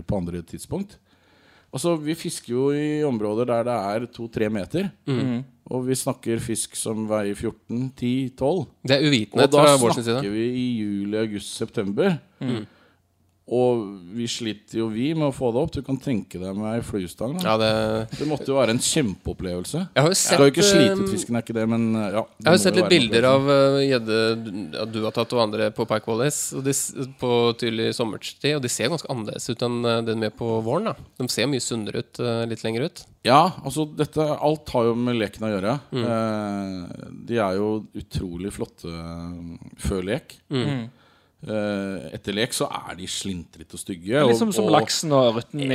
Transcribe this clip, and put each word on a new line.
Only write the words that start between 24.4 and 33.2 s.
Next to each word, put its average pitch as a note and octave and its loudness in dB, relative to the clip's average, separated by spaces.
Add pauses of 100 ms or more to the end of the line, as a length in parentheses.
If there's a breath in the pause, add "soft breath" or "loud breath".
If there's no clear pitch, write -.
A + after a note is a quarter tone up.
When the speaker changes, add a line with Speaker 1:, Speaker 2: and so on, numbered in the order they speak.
Speaker 2:
du, A2 -8 (260)
ja, F2 -4
du A2+ -4
har G#2+ -2
tatt A#2 0
og B2 2
andre G#2+ 2
på A2 -4
Pike G#2+ 0
Wallis, B2+ -2
og C#3 -6
de C#3 0
s-, - -4 (260)
på B2+ -2 (260)
tydelig A2+ -2
sommerstid, C3 -2
og C#3+ -4
de B2 -2
ser A2+ 0
ganske E3 -4
annerledes A2 -6
ut A#2+ -4
enn, A#2+ -2
eh, A#2 2
den A2+ -2
med G#2+ -2
på A2+ -2
våren, C#3+ -2
da. G#3 -4 (220)
De B2 -4
ser G#2+ 0
mye C#3 0
sunnere A2 -4
ut, - -12
eh, A#2 -2
litt A2+ -6
lenger A2+ -2
ut. - -10 (200)